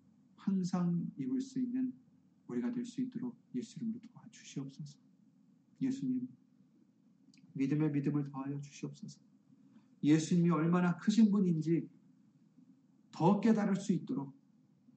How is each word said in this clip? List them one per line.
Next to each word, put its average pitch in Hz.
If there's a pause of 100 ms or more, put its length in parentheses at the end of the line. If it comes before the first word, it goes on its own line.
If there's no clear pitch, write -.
(380)
항상 180
입을 131
수 -
있는 127 (540)
우리가 120
될 120
수 -
있도록 120 (180)
예수 120
이름으로 113
도와주시옵소서. - (840)
예수님, 254 (1300)
믿음의 147
믿음을 143
더하여 139
주시옵소서. - (840)
예수님이 160
얼마나 170
크신 214
분인지 165 (1200)
더 190
깨달을 196
수 -
있도록 139 (640)